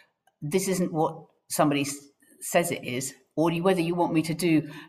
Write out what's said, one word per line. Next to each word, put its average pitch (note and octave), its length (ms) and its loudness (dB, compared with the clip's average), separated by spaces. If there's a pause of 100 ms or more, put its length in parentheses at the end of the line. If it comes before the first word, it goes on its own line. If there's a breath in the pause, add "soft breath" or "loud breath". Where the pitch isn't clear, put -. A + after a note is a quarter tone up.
(520 soft breath)
this F#3+ 160 2
isn't F3+ 240 0
what D#3+ 220 0 (340)
somebody D3 340 2
s-, C#3+ 140 -6 (440)
says E3+ 300 0
it - 140 -6
is, B2+ 300 -6 (220)
or E3 140 2
do E3 60 -2
you, E3+ 60 -4
whether F#3 180 4
you E3+ 140 0
want F3 180 0
me D#3 100 2
to D#3+ 120 -2
do, D#3 340 2 (200 loud breath)